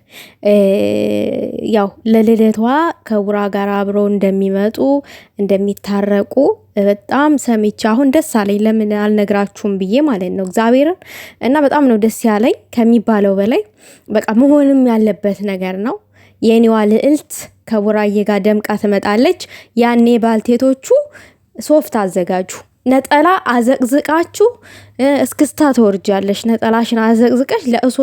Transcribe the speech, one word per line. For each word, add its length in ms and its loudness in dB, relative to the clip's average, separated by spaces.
እ፣ 120 2
ያው 180 0
ለልደቷ 540 2
ከቡራ 340 -2
ጋር 200 -4
አብረው 380 -2
እንደሚመጡ፣ 680 -2
እንደሚታረቁ 960 -2
በጣም 600 0
ሰምቼ 480 -2
አሁን 240 2
ደስ 260 0
አለኝ። 240 -2
ለምን 360 0
አልነግራችሁም 800 -2
ብዬ 260 -4
ማለት 300 -2
ነው 140 -6
እግዚአብሔርን። 540 0
እና 200 0
በጣም 240 2
ነው 120 2
ደስ 260 -2
ያለኝ 320 0
ከሚባለው 640 2
በላይ። 280 0
በቃ 280 -2
መሆንም 520 4
ያለበት 560 0
ነገር 340 -6
ነው። 200 -6
የኔዋ 440 4
ልዕልት 480 0
ከቡራዬ 580 -2
ጋር 180 0
ደምቃ 360 0
ትመጣለች። 640 0
ያኔ 300 2
ባልቴቶቹ 680 0
ሶፍት 400 -2
አዘጋጁ፣ 540 -2
ነጠላ 420 2
አዘቅዝቃችሁ፣ 960 0
እ፣ 100 -2
እስክስታ 540 0
ትወርጃለሽ። 760 0
ነጠላሽን 540 0
አዘቅዝቀሽ 680 0
ለእሶ 360 -2